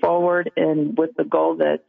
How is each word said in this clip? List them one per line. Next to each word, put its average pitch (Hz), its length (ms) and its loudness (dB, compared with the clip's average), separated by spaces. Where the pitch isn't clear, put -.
forward 175 520 0
and 156 440 0
with 160 180 -2
the 151 80 -2
goal 160 320 0
that, 151 320 -2